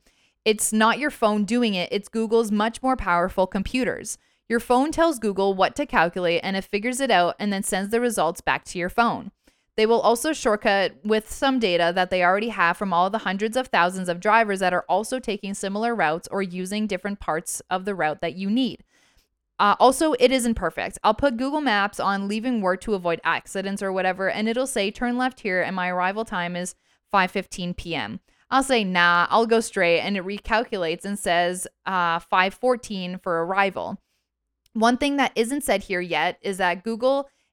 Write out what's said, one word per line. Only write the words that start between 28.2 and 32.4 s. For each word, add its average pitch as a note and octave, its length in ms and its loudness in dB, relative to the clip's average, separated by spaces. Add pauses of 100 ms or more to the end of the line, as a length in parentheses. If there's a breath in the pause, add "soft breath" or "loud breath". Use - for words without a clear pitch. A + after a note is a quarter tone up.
I'll C4 120 4
say, B3+ 200 2
'Nah, F3 480 2
I'll A3+ 160 4
go A3+ 120 4
straight,' E3+ 420 2
and G3 140 -4
it F#3 80 -4
recalculates G3 840 -4
and G3+ 120 -6
says, F3+ 500 0 (200)
uh, F3 320 0
five F#3 340 0